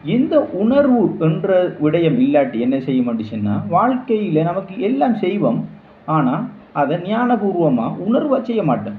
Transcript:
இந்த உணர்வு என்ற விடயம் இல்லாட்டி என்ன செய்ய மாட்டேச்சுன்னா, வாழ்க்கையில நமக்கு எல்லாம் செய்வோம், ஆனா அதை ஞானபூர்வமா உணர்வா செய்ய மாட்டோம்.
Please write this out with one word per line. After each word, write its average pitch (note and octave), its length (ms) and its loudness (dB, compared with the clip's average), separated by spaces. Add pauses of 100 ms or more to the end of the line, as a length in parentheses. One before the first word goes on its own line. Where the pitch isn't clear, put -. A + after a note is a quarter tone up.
இந்த C4+ 360 2
உணர்வு A#3 760 2
என்ற F3 500 2
விடயம் D3+ 520 0
இல்லாட்டி C3+ 380 2
என்ன C3 220 0
செய்ய B2+ 220 0
மாட்டேச்சுன்னா, G#2+ 680 -2
வாழ்க்கையில G#3 720 0
நமக்கு F3 380 -4
எல்லாம் B3+ 360 0
செய்வோம், F3+ 520 0 (380)
ஆனா D3 420 0 (240)
அதை C#3+ 240 0
ஞானபூர்வமா F#3 1000 0
உணர்வா C4 460 0
செய்ய A3+ 200 -2
மாட்டோம். A2 360 -2